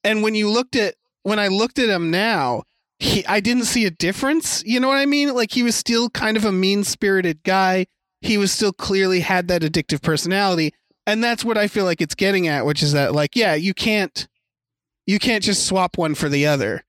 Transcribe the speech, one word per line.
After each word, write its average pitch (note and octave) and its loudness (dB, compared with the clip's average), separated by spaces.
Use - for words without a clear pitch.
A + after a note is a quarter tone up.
And G#3+ 0
when A3 0
you G#3+ 0
looked B3 -2
at, G#3 0
when G#3 0
I G3+ 0
looked G#3+ 0
at A#3+ 2
him E3+ 0
now, E3+ 0
he, F#3 -2
I G#3 0
didn't A#3+ 0
see A3+ 0
a F#3 0
difference. C4+ -2
You B3 0
know C4 2
what C4+ 2
I C#4 2
mean? C#4+ 0
Like, A#3+ -2
he B3 0
was A#3 2
still A#3 0
kind A3 -2
of G#3+ 0
a G#3 2
mean-spirited F#3+ 0
guy. F#3+ 2
He G#3+ 2
was G3 2
still G3+ 0
clearly F#3+ 0
had F3+ 0
that F3 0
addictive D#3 -2
personality. E3+ 0
And G#3+ 0
that's A#3 -2
what A3 0
I G#3 2
feel G3+ -2
like F3 0
it's D#3 -2
getting F#3+ 0
at, C#3 0
which D3 0
is D3 2
that, C#3 2
like, D3 0
yeah, G#3 2
you F3+ -2
can't, G#3+ -2
you G3+ 2
can't A3 0
just G3+ 0
swap F#3 0
one D#3 0
for D3+ -2
the C#3+ 2
other. C3 0